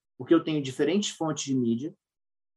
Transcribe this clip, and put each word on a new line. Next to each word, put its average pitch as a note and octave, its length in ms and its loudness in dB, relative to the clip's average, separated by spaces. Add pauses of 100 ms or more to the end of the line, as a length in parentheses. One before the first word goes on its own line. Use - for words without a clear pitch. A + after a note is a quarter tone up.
(180)
Porque C3 160 4
eu E3 100 4
tenho D3+ 180 -2
diferentes D3+ 480 0
fontes D#3 340 -4
de C3+ 100 -2
mídia B2 400 0 (640)